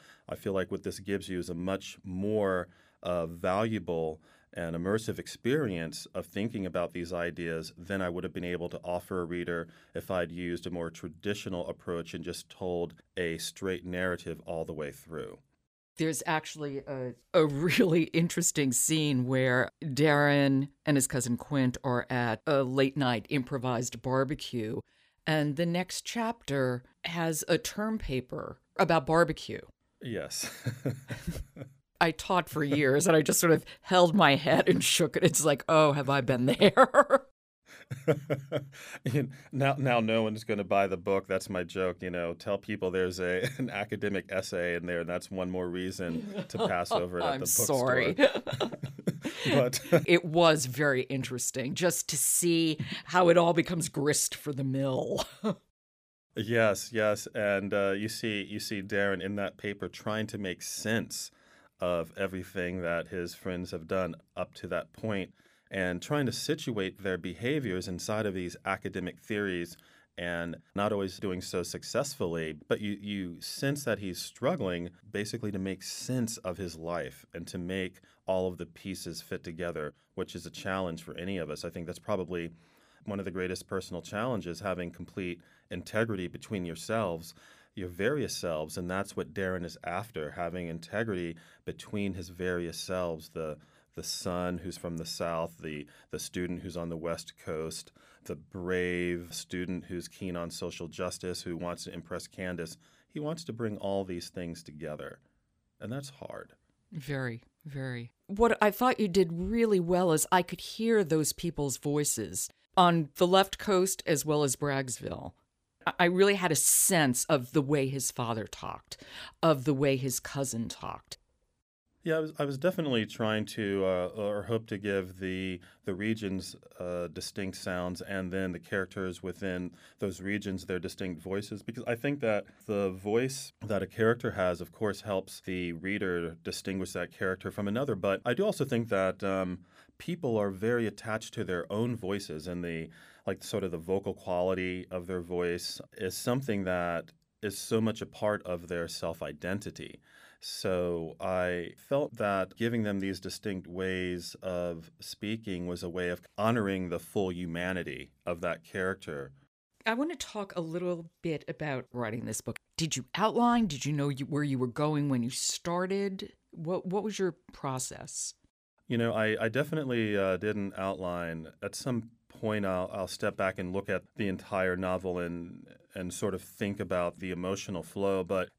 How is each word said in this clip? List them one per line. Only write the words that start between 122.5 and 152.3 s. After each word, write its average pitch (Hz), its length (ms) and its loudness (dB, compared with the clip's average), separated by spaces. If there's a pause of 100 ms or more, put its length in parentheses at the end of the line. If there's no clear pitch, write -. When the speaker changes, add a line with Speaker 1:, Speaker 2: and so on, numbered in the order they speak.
Speaker 1:
definitely 147 480 2
trying 107 400 0
to, 98 400 0
uh, 90 220 2
or 104 340 -2
hope 113 240 -2
to 110 100 -4
give 95 440 -2
the, 92 380 -4 (280)
the 98 80 -2
regions, 101 600 -2 (240)
uh, 87 280 -4
distinct 92 500 -6
sounds 90 460 -4
and 95 280 -6
then 95 220 -2
the 87 60 -8
characters 92 640 -4
within 90 480 -6 (300)
those 92 200 -4
regions 98 460 -4
their 92 120 -2
distinct 87 440 -6
voices, 101 400 -6
because 117 240 -10
I 120 80 0
think 143 260 -2
that 107 240 2 (220)
the 101 240 2
voice 110 640 0 (100)
that 101 180 0
a 95 40 -4
character 113 460 2
has, 90 280 2
of 85 100 -10
course, 104 300 -2
helps 98 460 -4
the 90 260 -2
reader 87 720 -2
distinguish 95 480 -4
that 87 180 -6
character 95 400 -4
from 101 180 -4
another. 120 260 -2
But 95 320 0
I 123 80 2
do 190 100 2
also 190 220 0
think 117 220 0
that, 95 340 2
um, 95 380 0 (360)
people 165 400 -2
are 101 140 2
very 113 360 0
attached 107 460 -6
to 110 120 -4
their 87 280 -2
own 117 240 0
voices 92 520 -6
and 87 140 -4
the, 82 260 -4 (380)
like, 95 160 -4
sort 98 220 -2
of 92 60 -2
the 85 80 -4
vocal 95 340 -2
quality 92 800 0
of 90 160 -6
their 90 140 -4
voice 87 600 -2 (160)
is 92 180 -4
something 120 500 0
that 87 480 -2 (280)
is 101 160 -6
so - 240 0
much 113 220 0
a - 40 -8
part 104 380 -2
of 87 240 -6
their 85 200 -2
self-identity. 85 1120 -6 (400)
So 87 800 -2
I 90 560 -2
felt - 400 -2
that 98 400 0